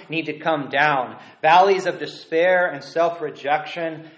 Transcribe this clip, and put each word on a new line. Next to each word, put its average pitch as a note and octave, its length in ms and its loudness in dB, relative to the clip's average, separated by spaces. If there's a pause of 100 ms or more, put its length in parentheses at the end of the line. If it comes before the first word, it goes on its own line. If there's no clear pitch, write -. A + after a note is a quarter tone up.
need D#3 180 -6
to D3+ 120 -8
come D3+ 320 -2
down. C#3 480 0 (240)
Valleys F#3 440 6
of F3 120 -4
despair F3 720 0
and C#3+ 140 -8
self-rejection D#3+ 1400 -4